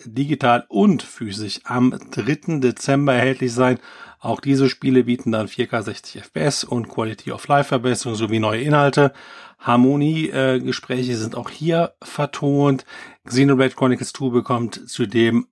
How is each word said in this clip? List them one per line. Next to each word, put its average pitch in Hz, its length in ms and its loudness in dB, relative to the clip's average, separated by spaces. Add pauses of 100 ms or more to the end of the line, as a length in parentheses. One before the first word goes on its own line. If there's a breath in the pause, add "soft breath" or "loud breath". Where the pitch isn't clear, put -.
digital 123 600 0
und 196 360 2
physisch 104 600 -10
am 127 340 0 (140)
dritten 147 480 -4
Dezember 139 540 0
erhältlich 127 400 0
sein. 127 260 2 (420 loud breath)
Auch 113 200 -4
diese 139 260 2
Spiele 127 380 2
bieten 120 260 -2
dann 110 160 -2
vier 117 200 -6
K 117 140 -4
sechzig 101 400 -12
F - 120 -20
P 151 80 -4
S 147 240 -2
und 117 240 -4
Quality 110 420 -6
of - 160 -10
Life 143 220 2
Verbesserung 120 460 -2
sowie 110 240 0
neue 110 220 -2
Inhalte. 143 520 4 (460 loud breath)
Harmonie, 143 680 2
äh, 131 300 0
Gespräche 127 560 -4
sind 110 200 -6
auch 120 140 -10
hier 165 520 -2
vertont. 143 840 0 (400 loud breath)
Xenoblade 131 500 4
Chronicles 127 360 0
two 135 180 -4
bekommt 120 600 -2
zudem 117 640 0